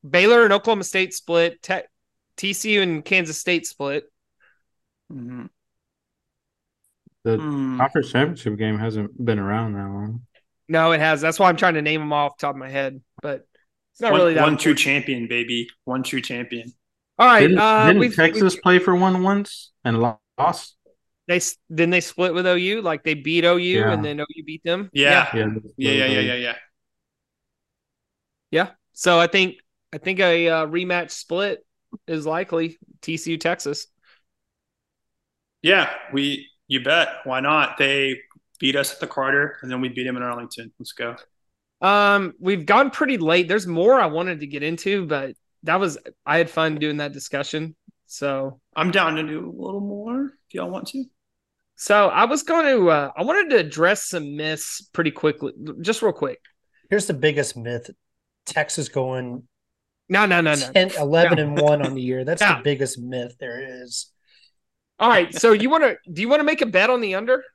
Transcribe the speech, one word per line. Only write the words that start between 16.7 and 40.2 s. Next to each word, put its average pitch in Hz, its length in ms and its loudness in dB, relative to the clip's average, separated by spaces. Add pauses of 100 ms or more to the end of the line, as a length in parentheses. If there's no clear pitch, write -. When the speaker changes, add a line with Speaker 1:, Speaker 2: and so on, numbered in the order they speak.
Speaker 1:
All 233 80 6
right, 233 160 8
Speaker 3:
Didn't, 185 180 6
Speaker 1:
uh, 214 280 6
Speaker 3:
didn't 202 140 6
Speaker 1:
we've, 247 140 0
Speaker 3:
Texas 185 380 4
Speaker 1:
we've - 80 -12
Speaker 3:
play 180 180 6
for 180 160 2
one 185 280 2
once 202 480 -2 (120)
and 113 160 0
lo-, 117 200 0 (180)
lost? - 380 -2 (520)
Speaker 1:
They 180 100 2
s-, - 200 -4 (120)
didn't 165 220 2
they 180 100 4
split 175 320 -2
with 180 140 0
O 180 80 4
U? 190 260 -2
Like, 160 220 -4
they 156 100 -2
beat 156 320 -2
O 175 120 4
U 180 220 0
Speaker 3:
Yeah. - 120 2
Speaker 1:
and 151 140 -2
then 147 160 -6
O 147 80 -6
U 160 160 -16
beat 156 180 -14
them? 185 300 -4
Speaker 2:
Yeah. 139 400 4
Speaker 1:
Yeah. 113 60 -2
Speaker 3:
Yeah, 107 60 0
they 107 160 -4 (160)
Speaker 2:
Yeah, 135 140 -2
yeah, 135 140 2
Speaker 3:
split 131 60 0
Speaker 2:
yeah, 131 60 0
Speaker 3:
with 127 80 0
Speaker 2:
yeah, 123 100 -2
yeah. 120 200 -6 (2000)
Speaker 1:
Yeah. 170 180 0 (300)
So 175 180 4
I 170 100 6
think, 185 280 0 (380)
I 151 40 -14
think 190 220 -6
a, 170 300 2
uh, 160 160 0
rematch 175 460 -4
split 190 540 -6 (400)
is 156 200 -8
likely, 165 520 -4 (240)
T 165 140 -8
C 165 160 -8
U, 160 60 -4
Texas. 151 500 -4 (1700)
Speaker 2:
Yeah, 175 280 4 (220)
we, 139 380 -4 (180)
you 131 160 -4
bet. 156 240 2 (160)
Why 131 160 -4
not? 143 380 0
They 135 420 0 (400)
beat 131 160 0
us 139 160 -2
at - 80 -16
the 139 80 -8
Carter, 139 540 -2
and 127 100 -12
then 127 80 -6
we 131 80 -4
beat 123 160 -8
them 127 140 -6
in 123 40 -8